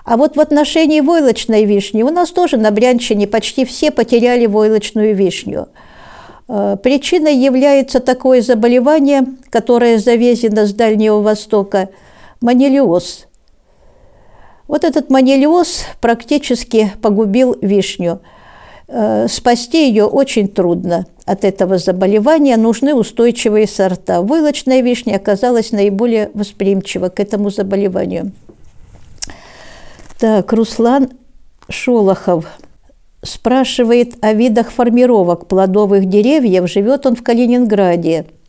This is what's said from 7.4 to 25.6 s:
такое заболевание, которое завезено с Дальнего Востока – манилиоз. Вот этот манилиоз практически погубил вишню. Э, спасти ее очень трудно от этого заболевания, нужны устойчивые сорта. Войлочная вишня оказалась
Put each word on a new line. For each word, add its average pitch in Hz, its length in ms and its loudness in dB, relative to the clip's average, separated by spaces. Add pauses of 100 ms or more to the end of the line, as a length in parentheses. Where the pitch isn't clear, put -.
такое 254 440 2
заболевание, 254 800 2 (240)
которое 233 480 2
завезено 226 720 2
с 208 60 -4
Дальнего 214 480 0
Востока – 202 680 -2 (500)
манилиоз. 247 840 0 (1400)
Вот 294 160 -4
этот 311 260 -2
манилиоз 269 760 2 (140)
практически 233 920 -2 (100)
погубил 226 600 0
вишню. 190 580 -2 (720)
Э, 220 380 -2
спасти 254 580 0
ее 214 200 2
очень 233 400 0
трудно 180 580 -2 (200)
от 196 200 -4
этого 190 320 0
заболевания, 214 800 2
нужны 226 380 0
устойчивые 226 720 0
сорта. 180 540 -2
Войлочная 277 600 0
вишня 240 340 -2
оказалась 220 560 -2